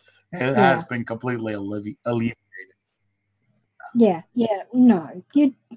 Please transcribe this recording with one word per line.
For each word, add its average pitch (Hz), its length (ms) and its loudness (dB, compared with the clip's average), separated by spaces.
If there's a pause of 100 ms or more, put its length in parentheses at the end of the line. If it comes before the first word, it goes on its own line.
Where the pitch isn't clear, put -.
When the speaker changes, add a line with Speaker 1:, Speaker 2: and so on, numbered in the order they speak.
(320)
Speaker 1:
it 175 100 -8
Speaker 2:
Yeah. 131 120 0
Speaker 1:
has 131 300 2
been 120 220 -8
completely 113 480 -6
allevi-, 104 520 -8
alleviated. 117 300 -2 (1600)
Speaker 2:
Yeah, 214 260 2 (100)
yeah, 220 300 -4 (100)
no, 185 500 2 (100)
you, 285 200 2 (240)